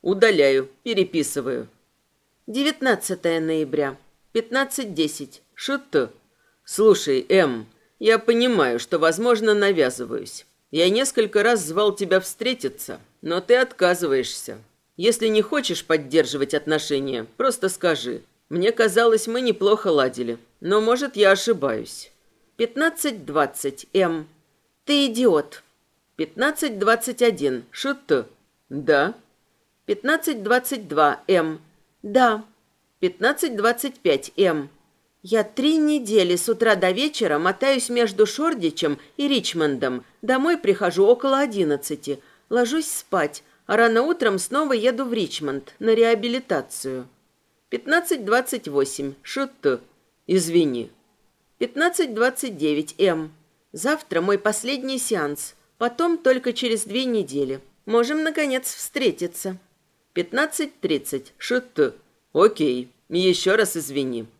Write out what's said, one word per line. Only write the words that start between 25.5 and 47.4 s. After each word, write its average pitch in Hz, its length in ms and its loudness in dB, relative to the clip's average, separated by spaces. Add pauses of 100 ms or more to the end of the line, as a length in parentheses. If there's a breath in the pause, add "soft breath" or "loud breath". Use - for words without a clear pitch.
Пятнадцать 254 640 -4
двадцать 220 440 0
один 143 500 0
Ш 269 240 -4
Т. 143 300 -2 (440)
Да. 147 460 0 (720)
Пятнадцать 254 580 -2
двадцать 240 440 -2
два 147 400 0
М 160 340 0 (420)
«Да». 220 420 0 (540)
Пятнадцать 233 560 -2
двадцать 240 440 0
пять 139 380 0
М 156 320 0 (540)
«Я 214 200 0
три 277 340 0
недели 220 580 2
с - 120 -4
утра 220 280 2
до 185 160 2
вечера 202 480 0
мотаюсь 247 500 0
между 214 360 2
Шордичем 180 760 -2 (180 loud breath)
и 285 100 -2
Ричмондом. 147 760 -2 (160)
Домой 262 360 0
прихожу 190 480 2
около 254 340 4
одиннадцати. 156 800 -2 (300 soft breath)
Ложусь 247 420 -2
спать, - 520 -4 (220 soft breath)
а 214 120 0
рано 233 260 4
утром 277 340 0
снова 269 360 -2
еду 240 320 0
в 240 80 -4
Ричмонд 147 640 -6
на 220 160 2
реабилитацию». 214 1120 -2 (600)